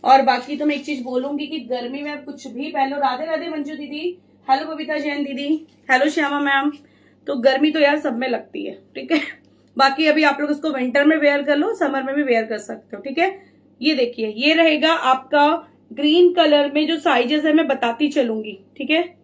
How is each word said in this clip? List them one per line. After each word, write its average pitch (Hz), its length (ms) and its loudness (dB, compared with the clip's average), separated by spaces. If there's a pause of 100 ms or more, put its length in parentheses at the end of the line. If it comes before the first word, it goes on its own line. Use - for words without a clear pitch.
और 269 200 6
बाकी 254 340 0
तो 294 80 -2
मैं 302 100 2
एक 254 100 -10
चीज 277 180 -6
बोलूंगी 262 440 -4
कि 311 200 -8
गर्मी 247 340 -6
में 294 100 -8
आप 269 140 -12
कुछ - 220 -16
भी 247 200 -10
पहन 269 220 -2
लो। 285 100 -6
राधे 269 260 -2
राधे 320 240 -4
मंजू 302 260 -8
दीदी, 302 420 -8 (300)
Hello 285 180 2
बबीता 311 340 -6
जैन 285 240 -4
दीदी, 277 260 -8 (420)
Hello 269 200 4
श्यामा 285 300 0
मैम। 277 300 0 (560)
तो 277 140 -2
गर्मी 277 300 4
तो 311 80 -2
यार 294 200 4
सब 262 180 -2
में 254 120 -4
लगती 220 360 -8
है, 196 80 -10 (220)
ठीक 262 160 -6
है। 302 100 2 (560)
बाकी 269 300 2
अभी 302 180 4
आप 285 160 0
लोग 294 100 -2
इसको 302 200 -4
winter 262 340 0
में 311 120 6
wear 285 260 2
कर 285 140 2
लो, 392 180 0
summer 277 280 -2
में 269 120 -4
भी 294 80 0
वेयर 233 220 2
कर 214 140 -6
सकते - 360 -14
हो, - 80 -14
ठीक - 160 -8
है। 392 180 0 (440)
ये 302 140 2
देखिए, 233 420 -2
ये 294 180 2
रहेगा 311 380 4
आपका 294 760 2 (220)
ग्रीन 311 420 4
कलर 294 400 4
में, 302 140 0
जो 330 120 -2
sizes 285 460 2
है 311 80 2
मैं 311 140 4
बताती 262 420 0
चलूंगी, 220 480 -2 (200)
ठीक 277 120 -10
है। 320 140 2 (200)